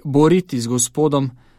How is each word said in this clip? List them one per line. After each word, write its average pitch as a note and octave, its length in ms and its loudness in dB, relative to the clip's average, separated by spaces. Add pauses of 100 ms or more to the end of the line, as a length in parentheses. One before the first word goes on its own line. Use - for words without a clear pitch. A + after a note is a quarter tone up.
boriti D3+ 580 2
z A#2 60 -6
Gospodom, C3+ 640 -2 (300)